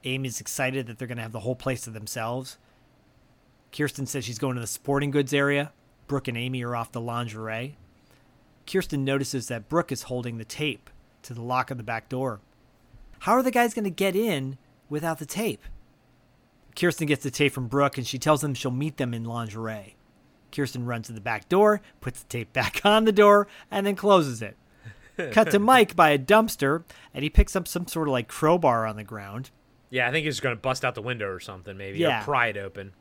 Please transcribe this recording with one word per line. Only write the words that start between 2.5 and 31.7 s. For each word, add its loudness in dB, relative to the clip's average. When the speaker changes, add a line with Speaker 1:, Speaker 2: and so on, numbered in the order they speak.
Speaker 1:
Kirsten -4
says -6
she's -8
going -2
to -6
the -8
sporting -2
goods 0
area. 2
Brooke -2
and -4
Amy -4
are -4
off -4
the -8
lingerie. -6
Kirsten -2
notices -2
that -8
Brooke 0
is -6
holding -6
the -10
tape -6
to -14
the -10
lock -2
of -8
the -10
back -6
door. -4
How 2
are 4
the 2
guys 2
gonna -2
get 0
in -2
without -4
the -12
tape? -6
Kirsten 0
gets 0
the -4
tape 2
from -6
Brooke 0
and -6
she -6
tells 4
them -2
she'll -4
meet -4
them -2
in -6
lingerie. -8
Kirsten -4
runs -6
to -14
the -12
back -6
door, 4
puts -10
the -20
tape -6
back -2
<laughs> -18
on 6
the 6
door, 8
and -2
then 2
closes 4
it. -12
Cut 6
to 4
Speaker 2:
<laughs> 4
Speaker 1:
Mike 6
by 8
a 4
dumpster, 2
and -6
he -2
picks 6
up -2
some -6
sort -2
of, 2
like, 0
crowbar 4
on -6
the -12
ground. -12
Speaker 2:
Yeah, 0
I 0
think 0
he's -4
gonna -2
bust -2
out -2
the -10
window -4
or -8
something, -14